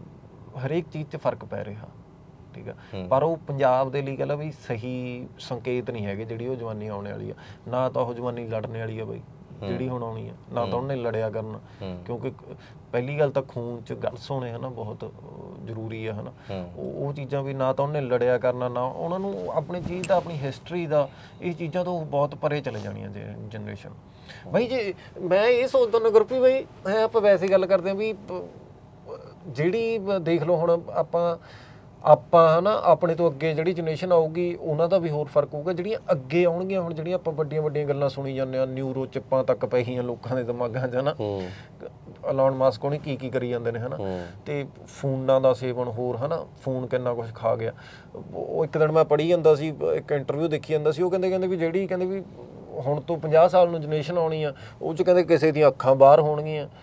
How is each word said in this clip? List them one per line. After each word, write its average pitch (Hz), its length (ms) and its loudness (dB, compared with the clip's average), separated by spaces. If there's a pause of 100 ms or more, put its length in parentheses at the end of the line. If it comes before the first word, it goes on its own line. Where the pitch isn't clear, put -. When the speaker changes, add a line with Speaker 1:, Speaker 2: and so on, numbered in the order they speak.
(680)
Speaker 1:
ਹਰੇਕ 165 220 -4
ਚੀਜ਼ 156 200 -10
'ਚ - 80 -12
ਫਰਕ 127 280 -4
ਪੈ 107 200 -10
ਰਿਹਾ, 104 240 -14 (680)
ਠੀਕ 113 140 -14
ਆ। 113 40 -12 (220)
Speaker 2:
ਹੂੰ। 92 140 -8
Speaker 1:
ਪਰ 135 140 4
ਉਹ 160 140 0
ਪੰਜਾਬ 135 540 0
ਦੇ 139 120 -4
ਲਈ, 135 140 -6
ਕਹਿ 135 100 -4
ਲਾ 143 80 -2
ਵੀ, 151 160 -8
ਸਹੀ 123 760 -8 (120)
ਸੰਕੇਤ 123 520 -6
ਨਹੀਂ 113 160 -6
ਹੈਗੇ 101 180 -6
ਜਿਹੜੀ 113 220 -8
ਉਹ 131 100 -4
ਜਵਾਨੀ 110 320 -8
ਆਉਣ 101 220 -8
ਵਾਲੀ 104 200 -10
ਆ। 101 40 -10 (340)
ਨਾ 127 200 0
ਤਾਂ 127 140 0
ਉਹ 120 120 -2
ਜਵਾਨੀ 120 320 -6
ਲੜਨ 113 320 -6
ਵਾਲੀ 113 200 -6
ਆ 110 60 -6
ਬਾਈ, 113 160 -10 (420)
Speaker 2:
ਹੂੰ। 101 60 -8
Speaker 1:
ਜਿਹੜੀ 123 200 -4
ਹੁਣ 127 140 -6
ਆਉਣੀ 113 260 -10
ਆ, 113 40 -14 (200)
ਨਾ 120 120 0
ਤਾਂ 104 80 -4
Speaker 2:
ਹੂੰ। 127 80 -2
Speaker 1:
ਉਹਨੇ 135 160 -4
ਲੜਿਆ 110 340 -2
ਕਰਨਾ, 110 300 -8 (220)
Speaker 2:
ਹੂੰ। 92 240 -10
Speaker 1:
ਕਿਉਂਕਿ 117 240 -6
ਕ-, - 260 -18 (360)
ਪਹਿਲੀ 127 260 -2
ਗੱਲ 143 120 4
ਤਾਂ 139 120 0
ਖੂਨ 120 400 -8
'ਚ 117 100 -10
ਗਲਸ 117 380 -8
ਹੋਣੇ, 127 220 -6
ਹਨਾ, 123 160 -8
ਬਹੁਤ, 110 360 -10
ਅਹ, - 640 -16
ਜ਼ਰੂਰੀ 110 400 -8
ਆ, 110 80 -6
ਹਨਾ। 120 180 -10 (180)
Speaker 2:
ਹੂੰ। 90 260 -8
Speaker 1:
ਉਹ, - 320 -6
ਉਹ 143 40 -6
ਚੀਜ਼ਾਂ 139 300 -6
ਵੀ 135 120 -6
ਨਾ 131 180 0
ਤਾਂ 139 120 0
ਉਹਨੇ 147 160 -2
ਲੜਿਆ 123 380 2
ਕਰਨਾ, 123 300 0
ਨਾ 123 140 -2
ਉਹਨਾਂ 160 360 -4
ਨੂੰ 196 340 -6
ਆਪਣੀ 160 300 -4
ਚੀਜ਼ 175 260 -6
ਦਾ, 190 80 4
ਆਪਣੀ 170 200 -2
history 151 500 -6
ਦਾ, 147 220 2 (340)
ਇਹ 175 120 -4
ਚੀਜ਼ਾਂ 170 300 -4
ਤੋਂ 175 200 -4
ਬਹੁਤ 143 300 0
ਪਰੇ 147 260 -2
ਚਲੇ 117 200 -6
ਜਾਣੀਆਂ 101 280 -10
ਜੇ 101 140 -12 (260)
generation। 104 420 -12 (640)
ਬਾਈ, 214 140 2
ਜੇ 220 280 -4 (260)
ਮੈਂ 190 240 2
ਇਹ 247 240 4
ਸੋਚਦਾ 240 300 4
ਨਾ, 226 120 4
ਗੁਰਪ੍ਰੀਤ 220 300 4
ਬਾਈ, 262 260 4 (280)
ਐਂ 220 80 4
ਆਪਾਂ 220 180 2
ਵੈਸੇ 196 280 6
ਗੱਲ 190 180 4
ਕਰਦੇ 185 220 2
ਹਾਂ 196 80 -2
ਵੀ 220 160 -2
ਪ-, 180 360 -10 (1000)
ਜਿਹੜੀ 202 500 0
ਬ-, 196 200 0
ਦੇਖ 165 240 2
ਲਓ 170 140 2
ਹੁਣ 170 240 2 (100)
ਆਪਾਂ, 170 460 0 (680)
ਆਪਾਂ, 160 540 8
ਹਨਾ, 202 260 2
ਆਪਣੇ 165 300 6
ਤੋਂ 170 160 2
ਅੱਗੇ 151 240 -2
ਜਿਹੜੀ 160 180 0
generation 170 400 -2
ਆਊਗੀ, 170 480 2
ਉਹਨਾਂ 160 280 0
ਦਾ 190 100 4
ਵੀ 165 120 0
ਹੋਰ 147 160 -2
ਫਰਕ 143 280 0
ਹੋਊਗਾ। 151 180 -4
ਜਿਹੜੀਆਂ 180 260 -4 (140)
ਅੱਗੇ 151 320 2
ਆਉਣਗੀਆਂ, 185 380 0
ਹੁਣ 170 120 -6
ਜਿਹੜੀਆਂ 160 200 -4
ਆਪਾਂ 175 180 -4
ਵੱਡੀਆਂ 151 300 -2
ਵੱਡੀਆਂ 151 240 -2
ਗੱਲਾਂ 139 220 0
ਸੁਣੀ 135 260 -6
ਜਾਂਦੇ 131 240 -2
ਹਾਂ, 131 80 0
neuro 131 400 -4
ਚਿੱਪਾਂ 131 380 -2
ਤੱਕ 127 220 0
ਪੈ 123 180 2
ਗਈਆਂ 123 180 -4
ਲੋਕਾਂ 120 340 -4
ਦੇ 127 60 0
ਦਿਮਾਗਾਂ 120 460 -4
'ਚ, 120 80 -4
ਹਨਾ। 139 240 0
Speaker 2:
ਹੂੰ। 98 300 -4 (760)
Speaker 1:
Elon 135 260 2
Musk 131 340 0
ਉਹਨੇ 143 140 -2
ਕੀ 139 180 -6
ਕੀ 131 140 -8
ਕਰੀ 123 180 -2
ਜਾਂਦੇ 117 240 -4
ਨੇ, 117 60 -6
ਹਨਾ। 127 180 -6
Speaker 2:
ਹੂੰ। 92 300 -6 (200)
Speaker 1:
ਤੇ 143 200 -6 (200)
ਫੋਨਾਂ 131 540 0
ਦਾ 131 140 6
ਸੇਵਨ 123 340 -4
ਹੋਰ, 123 280 -4
ਹਨਾ, 113 300 -4 (160)
ਫੋਨ 127 240 -4
ਕਿੰਨਾ 123 280 -2
ਕੁਛ 113 200 -8
ਖਾ 113 220 0
ਗਿਆ। 113 160 -4 (420)
ਉਹ, - 100 -12 (100)
ਉਹ - 300 -2
ਇੱਕ 160 140 -4
ਦਿਨ 151 140 6
ਮੈਂ 160 120 6
ਪੜ੍ਹੀ 151 240 2
ਜਾਂਦਾ 160 260 8
ਸੀ, 151 200 -2 (200)
ਇੱਕ 143 180 -2
interview 143 360 -2
ਦੇਖੀ 156 240 -2
ਜਾਂਦਾ 151 200 2
ਸੀ, 147 100 -2
ਉਹ 180 80 2
ਕਹਿੰਦੇ, 185 200 2
ਕਹਿੰਦੇ 185 160 0
ਵੀ 185 100 0
ਜਿਹੜੀ, 170 300 0
ਕਹਿੰਦੇ 185 200 -2
ਵੀ 190 160 -4 (480)
ਹੁਣ 143 300 -2
ਤੋਂ 165 180 -4
ਪੰਜਾਹ 160 300 6
ਸਾਲ 175 220 6
ਨੂੰ 165 100 -2
generation 151 380 -2
ਆਉਣੀ 160 240 0
ਆ, 147 120 -2 (280)
ਉਹ 160 120 -2
'ਚ 170 80 0
ਕਹਿੰਦੇ 180 220 6
ਕਿਸੇ 156 280 6
ਦੀਆਂ 147 160 8
ਅੱਖਾਂ 135 260 4
ਬਾਹਰ 139 260 12
ਹੋਣਗੀਆਂ, 151 480 0 (140)